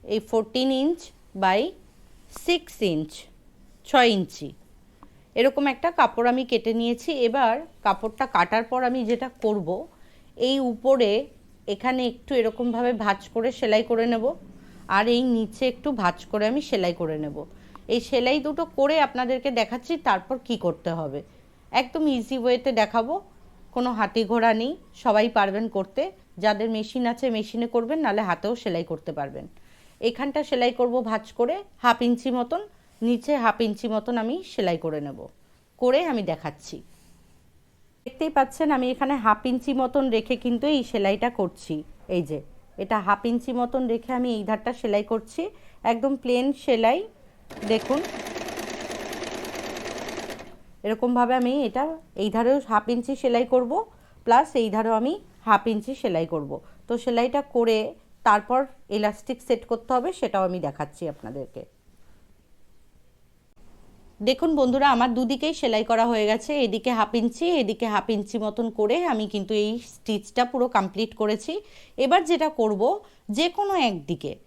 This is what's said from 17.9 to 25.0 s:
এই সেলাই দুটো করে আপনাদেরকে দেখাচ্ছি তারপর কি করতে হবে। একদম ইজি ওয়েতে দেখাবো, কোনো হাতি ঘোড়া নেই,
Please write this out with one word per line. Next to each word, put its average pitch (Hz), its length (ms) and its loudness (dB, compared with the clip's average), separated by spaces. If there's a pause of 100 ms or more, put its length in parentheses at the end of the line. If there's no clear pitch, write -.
এই 240 140 2
সেলাই 262 380 2
দুটো 302 180 -2 (140)
করে 285 180 4 (100)
আপনাদেরকে 254 440 -2 (100)
দেখাচ্ছি 233 320 -4 (160)
তারপর 208 280 0 (100)
কি 233 180 -2
করতে 170 340 -2
হবে। 147 220 -6 (600)
একদম 269 220 -4 (140)
ইজি 240 280 -4
ওয়েতে 247 260 2 (100)
দেখাবো, 226 340 0 (600)
কোনো 247 240 0
হাতি 220 320 0
ঘোড়া 226 300 4
নেই, 262 120 -2 (300)